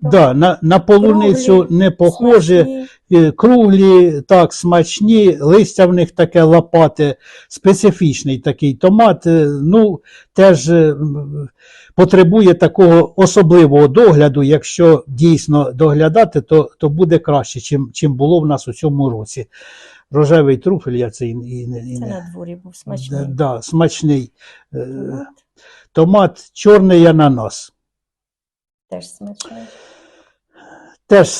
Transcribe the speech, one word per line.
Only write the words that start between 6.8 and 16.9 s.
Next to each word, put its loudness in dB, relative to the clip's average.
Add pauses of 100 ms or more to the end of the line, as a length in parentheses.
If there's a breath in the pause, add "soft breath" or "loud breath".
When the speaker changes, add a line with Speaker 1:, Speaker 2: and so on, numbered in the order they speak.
Speaker 1:
специфічний -2
такий -4
томат, 0
е, 0 (160)
ну, 0 (320 soft breath)
теж, 2
е, 2
м, -10 (460 soft breath)
потребує 4
такого 2
особливого 4
догляду. 2
Якщо 0
дійсно -2
доглядати, 0
то, -2
то -4
буде -2